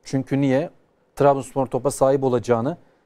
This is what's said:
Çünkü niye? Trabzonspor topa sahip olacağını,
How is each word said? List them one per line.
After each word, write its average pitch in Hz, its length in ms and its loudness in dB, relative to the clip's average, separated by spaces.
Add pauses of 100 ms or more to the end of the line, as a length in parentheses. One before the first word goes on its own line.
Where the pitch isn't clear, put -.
Çünkü 135 380 -4
niye? 139 300 0 (460)
Trabzonspor 139 500 2
topa 131 240 -4
sahip 135 340 0
olacağını, 120 520 -2 (300)